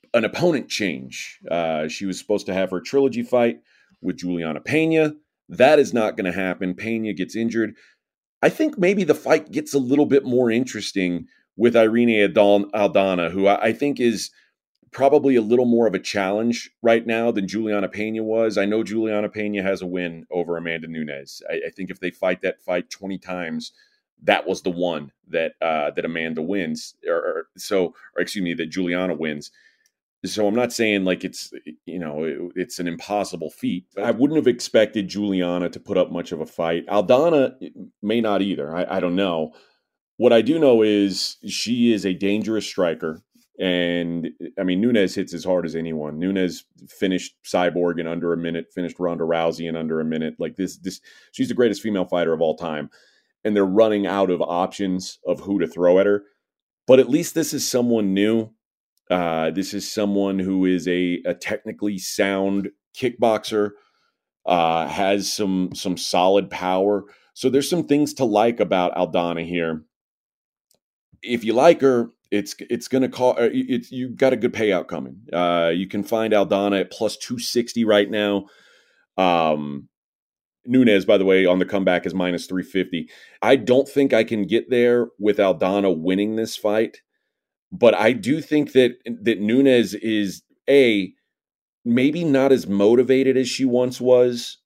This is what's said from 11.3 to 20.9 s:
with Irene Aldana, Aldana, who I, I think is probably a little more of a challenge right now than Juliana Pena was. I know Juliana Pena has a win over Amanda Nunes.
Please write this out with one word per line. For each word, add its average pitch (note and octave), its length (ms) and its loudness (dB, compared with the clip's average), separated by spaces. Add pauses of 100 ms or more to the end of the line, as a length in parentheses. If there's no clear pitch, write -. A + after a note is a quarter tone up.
with A#2 180 4
Irene A#2 340 4
Aldana, G2+ 640 4
Aldana, F#2+ 600 2
who F#2+ 160 2
I, G2+ 180 2
I A2+ 80 2
think C#3+ 260 -4
is A#2 320 0 (600)
probably C3+ 440 4
a A#2+ 60 4
little A#2+ 240 2
more A#2 200 4
of F#2+ 80 0
a F#2 60 -2
challenge G#2 720 -2 (100)
right A#2 240 4
now A2+ 260 0
than G2+ 160 -2
Juliana G#2 420 -4
Pena A2 340 -6
was. A2 340 0
I G2+ 80 2
know A2 180 0
Juliana G#2+ 460 -2
Pena G#2 320 -4
has F#2 200 -2
a F#2 60 -8
win F2 440 -6
over E2+ 260 -4
Amanda E2 300 -6
Nunes. D2 600 -10